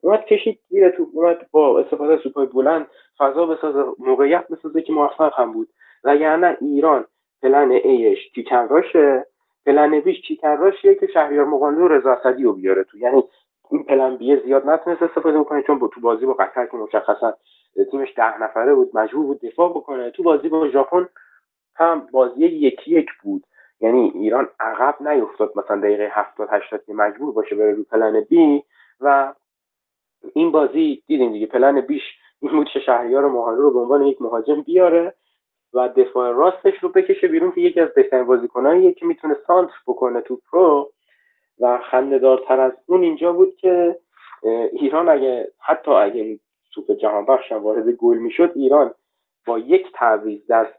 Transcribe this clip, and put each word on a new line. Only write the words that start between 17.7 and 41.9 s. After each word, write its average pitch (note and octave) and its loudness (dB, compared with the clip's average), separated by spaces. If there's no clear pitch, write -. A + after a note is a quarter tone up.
تیمش C3+ -8
ده A2 -2
نفره A2+ 0
بود B2+ 2
مجبور A#2 -2
بود C#3 -6
دفاع E3+ -2
بکنه. C#3 -10
تو - -10
بازی D#3 2
با D#3 0
ژاپن F3 0
هم E3 -2
بازی C3 2
یکی D3+ 0
یک D#3+ 2
بود، G2 -8
یعنی A#2 2
ایران G#2+ -2
عقب B2+ -4
نیفتاد، A2 -2
مثلاً G#2 -4
دقیقه G#2 -2
هفتاد G#2 -6
هشتاد G#2 -6
که G#2+ -16
مجبور G#2+ -4
باشه G#2+ -4
بره G#2+ 2
رو G#2 -8
پلن A2 -2
بی. D3 2
و C#3 0
این E3 0
بازی D3 0
دیدیم B2+ -2
دیگه، G#2+ -6
پلن C3+ 2
بیش - -6
این C#3+ -6
بود D3+ 0
که C#3 -6
شهریار B2 0
ماهرو A#2+ -2
رو D3 6
به B2 0
عنوان C3 0
یک C#3 0
مهاجم B2 -4
بیاره E3+ 2
و B2 -2
دفاع B2 0
راستش F#3 2
رو F3+ -4
بکشه F#3+ 0
بیرون E3 0
که F3+ -4
یکی F3 2
از D#3+ 2
بهترین C3+ 2
بازیکناییه C3 2
که E3+ -8
می‌تونه D#3+ -4
سانتر F3+ 0
بکنه A#2+ -4
توپ B2+ -10
رو. D3+ 2
و B2 0
خنده‌دارتر C3 2